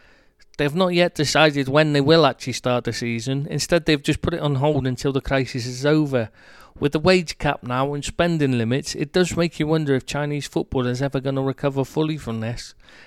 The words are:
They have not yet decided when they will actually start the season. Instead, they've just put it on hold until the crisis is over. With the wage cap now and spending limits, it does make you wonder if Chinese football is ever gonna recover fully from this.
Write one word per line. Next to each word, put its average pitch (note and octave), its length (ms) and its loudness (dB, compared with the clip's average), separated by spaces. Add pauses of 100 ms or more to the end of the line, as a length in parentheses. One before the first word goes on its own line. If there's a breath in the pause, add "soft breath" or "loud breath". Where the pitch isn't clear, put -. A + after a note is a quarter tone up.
(560 soft breath)
They D3 80 -2
have C#3+ 120 -2
not F3+ 180 2
yet F3 200 2
decided C#3+ 540 2
when D3+ 240 4
they C#3+ 80 4
will D#3 260 6
actually B2+ 260 -4
start B2 320 -2
the A#2 80 -4
season. A#2+ 580 -4
Instead, D#3+ 360 0
they've D3 160 2
just - 200 0
put E3+ 120 -2
it E3 60 -6
on D3 160 0
hold C#3 300 0
until C3 260 -2
the C3+ 80 -2
crisis C3 460 -2
is B2+ 180 -6
over. C#3+ 460 2 (480 loud breath)
With B2 140 0
the D#3 80 -2
wage F3+ 380 2
cap - 240 -2
now C3 320 -2
and C#3+ 100 -6
spending D3+ 540 0
limits, A#2 360 -2
it - 180 -6
does F3+ 240 0
make E3 220 -2
you D3+ 80 -2
wonder D3+ 280 2
if C3 120 -2
Chinese D3 400 -4
football C3+ 400 -2
is B2 160 -2
ever C3+ 180 -2
gonna C3+ 220 -2
recover C3+ 420 -2
fully D#3 320 -4
from A#2 240 -6
this. A#2 340 -8 (320 loud breath)